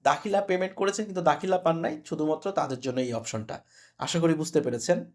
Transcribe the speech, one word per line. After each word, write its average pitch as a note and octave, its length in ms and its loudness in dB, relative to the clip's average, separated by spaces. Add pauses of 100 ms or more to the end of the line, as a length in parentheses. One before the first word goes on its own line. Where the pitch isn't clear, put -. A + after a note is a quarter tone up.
দাখিলা G3 380 2
পেমেন্ট F#3 340 0
করেছেন G3 300 -2
কিন্তু F#3 160 -6
দাখিলা E3+ 360 2
পান E3 200 2
নাই, D#3+ 280 -4
শুধুমাত্র D#3 460 -2
তাদের C#3 280 -2
জন্য C3 200 -2
এই B2 140 -2
অপশনটা। A2 460 -6 (380)
আশা E3 220 -2
করি E3 140 6
বুঝতে D#3 280 2
পেরেছেন। B2+ 540 0